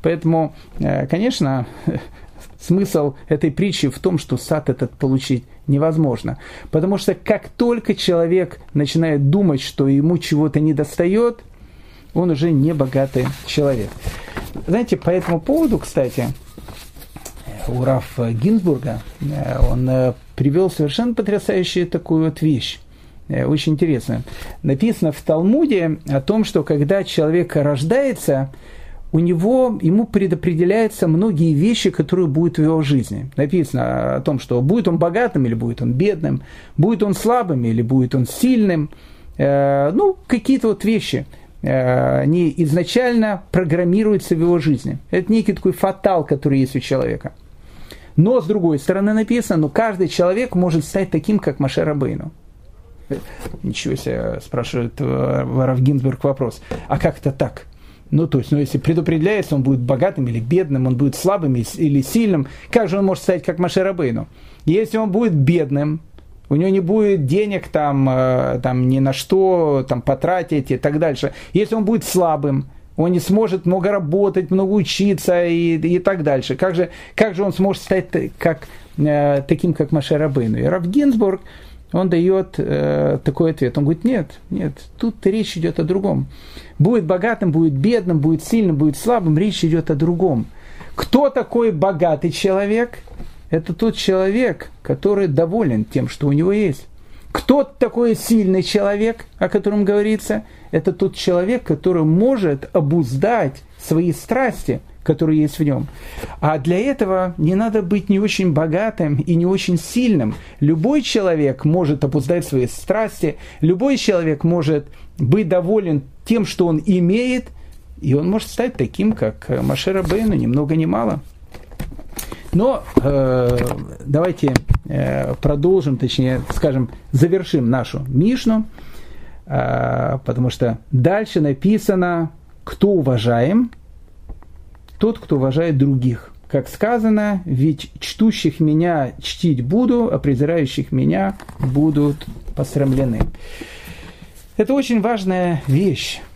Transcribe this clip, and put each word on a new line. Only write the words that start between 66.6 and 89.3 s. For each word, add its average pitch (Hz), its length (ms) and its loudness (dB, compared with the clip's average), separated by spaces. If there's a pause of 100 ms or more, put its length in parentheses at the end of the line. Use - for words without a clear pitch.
не 190 120 2
будет 196 440 2
денег 196 440 0
там, 139 400 2
э, 127 520 0
там, 127 280 0
ни 135 100 2
на 135 140 2
что, 170 760 2
там, 123 140 -2
потратить 151 680 -2
и 127 60 0
так 147 220 -2
дальше. 147 340 -2 (200)
Если 208 200 2
он 220 120 0
будет 220 180 0
слабым, 147 640 0 (320)
он 170 160 2
не 175 80 2
сможет 190 440 0
много 185 260 2
работать, 190 600 0
много 190 200 2
учиться 185 760 2
и, 170 320 2
и 170 220 0
так 180 240 2
дальше. 135 340 0
Как 185 180 0
же, 175 140 0 (260)
как 214 200 2
же 190 80 -2
он 196 100 0
сможет 190 280 0
стать 190 280 -2
т-, - 280 -2
как, - 300 -2 (300)
э, 143 500 2
таким, 170 260 2
как 151 200 -2
Моше 151 240 0
Рабейну? 131 400 0
И 120 60 -2
Рав 170 220 0
Гинзбург, 220 540 2 (540)
он 185 160 0
даёт, 185 480 0
э, 147 680 0
такой 160 280 0
ответ. 127 260 -2
Он 143 60 0
говорит: 160 200 0
«Нет, 226 360 -2 (100)
нет, 170 240 -4 (240)
тут - 280 -4
речь 202 320 0
идёт 165 220 -2
о 160 40 0
другом. 165 440 -2 (520)
Будет 202 240 4
богатым, 185 480 0
будет 160 220 2
бедным, 180 460 2
будет 156 240 2
сильным, 196 340 2
будет 151 200 2
слабым, 190 400 2